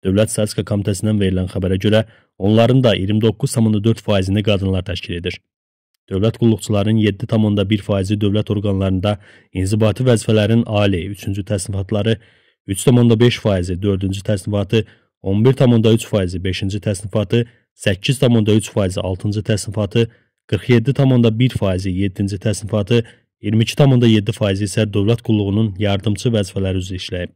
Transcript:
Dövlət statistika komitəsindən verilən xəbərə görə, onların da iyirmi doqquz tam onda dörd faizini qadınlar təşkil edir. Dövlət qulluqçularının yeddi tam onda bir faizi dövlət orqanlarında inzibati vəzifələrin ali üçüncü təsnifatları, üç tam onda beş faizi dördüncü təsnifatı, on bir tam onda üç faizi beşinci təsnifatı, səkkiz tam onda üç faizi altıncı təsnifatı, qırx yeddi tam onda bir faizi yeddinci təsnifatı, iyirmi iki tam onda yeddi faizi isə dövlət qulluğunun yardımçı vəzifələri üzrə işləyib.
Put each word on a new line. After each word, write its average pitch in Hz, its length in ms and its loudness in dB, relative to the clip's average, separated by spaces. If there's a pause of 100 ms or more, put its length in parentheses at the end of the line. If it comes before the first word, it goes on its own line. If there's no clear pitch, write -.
Dövlət 98 280 2
statistika 107 380 -4
komitəsindən 104 500 -2
verilən 92 300 -2
xəbərə 95 320 -2
görə, 107 220 4 (320)
onların 113 460 4
da 110 120 4
iyirmi 104 260 -2
doqquz 113 320 0
tam 113 160 2
onda 104 140 0
dörd 113 180 0
faizini 98 420 0
qadınlar 95 440 0
təşkil 87 320 -8
edir. 87 180 -8 (720)
Dövlət 101 320 0
qulluqçularının 107 640 2
yeddi 104 240 -2
tam 110 180 2
onda 101 240 0
bir 104 160 0
faizi 98 320 0
dövlət 104 380 -2
orqanlarında 95 600 -2 (360)
inzibati 104 560 0
vəzifələrin 110 560 2
ali 101 380 0 (100)
üçüncü 101 320 -8
təsnifatları, 101 720 -2 (500)
üç 98 160 -6
tam 123 140 6
onda 117 220 6
beş 120 200 4
faizi 92 420 -2
dördüncü 98 400 -2
təsnifatı, 104 640 -2 (360)
on 101 240 0
bir 131 80 6
tam 123 200 4
onda 113 200 4
üç 113 120 0
faizi 90 380 -4
beşinci 98 360 -4
təsnifatı, 104 680 -2 (300)
səkkiz 107 440 -4
tam 120 160 4
onda 107 180 2
üç 107 180 0
faizi 95 300 -2
altıncı 95 380 -4
təsnifatı, 110 720 -2 (380)
qırx - 220 -4
yeddi 120 240 4
tam 135 180 2
onda 117 280 2
bir 123 100 4
faizi 95 420 -2
yeddinci 98 460 -4
təsnifatı, 107 680 -2 (380)
iyirmi 107 220 0
iki - 120 -6
tam 139 180 4
onda 120 140 4
yeddi 107 240 2
faizi 101 340 -2
isə 107 280 -2
dövlət 107 340 0
qulluğunun 104 520 0
yardımçı 101 540 -2
vəzifələri 95 480 -2
üzrə 90 200 -10
işləyib. 90 340 -10